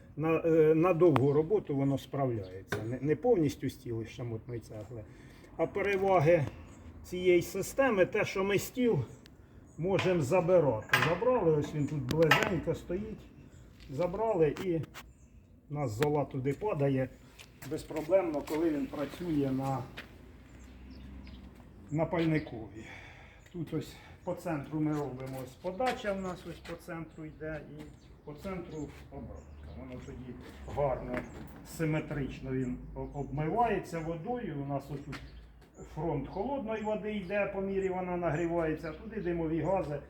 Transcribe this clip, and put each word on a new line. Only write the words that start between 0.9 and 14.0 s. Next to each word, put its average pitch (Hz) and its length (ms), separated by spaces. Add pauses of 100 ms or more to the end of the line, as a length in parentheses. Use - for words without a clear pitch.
довгу 147 400
роботу 160 420
воно 139 220
справляється. 120 800 (120)
Не, 127 120
не 151 140
повністю 156 540
стіли 113 360
з - 40
шамотної 120 500
цегли. 110 440 (540)
А 165 80
переваги 185 800 (580)
цієї 180 380
системи, 196 640
те, 202 200
що 190 180
ми 196 160
стіл 233 400 (760)
можемо 175 440
забирати. 160 760 (120)
Забрали, 196 420
ось 147 240
він 147 120
тут 147 140
близенько 156 760
стоїть. 202 500 (640)
Забрали 175 680 (100)